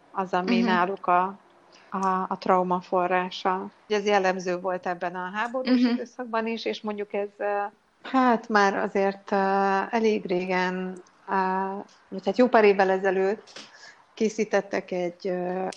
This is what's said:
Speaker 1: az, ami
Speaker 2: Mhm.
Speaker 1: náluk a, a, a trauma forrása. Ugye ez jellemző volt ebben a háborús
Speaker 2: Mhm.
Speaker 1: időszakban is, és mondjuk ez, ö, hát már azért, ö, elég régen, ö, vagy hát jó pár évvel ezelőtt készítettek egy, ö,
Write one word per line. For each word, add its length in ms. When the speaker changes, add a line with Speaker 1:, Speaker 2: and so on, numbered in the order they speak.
Speaker 1:
az, 220
ami 240
Speaker 2:
Mhm. 100
Speaker 1:
náluk 400
a, 320
a, 160
a 100
trauma 420
forrása. 840
Ugye 100
ez 100
jellemző 540
volt 260
ebben 280
a 200
háborús 460
Speaker 2:
Mhm. 100
Speaker 1:
időszakban 560
is, 180
és 160
mondjuk 320
ez, 240
ö, 80
hát 460
már 280
azért, 560
ö, 40
elég 360
régen, 760
ö, 60
vagy 180
hát 120
jó 100
pár 160
évvel 260
ezelőtt 680
készítettek 760
egy, 380
ö, 380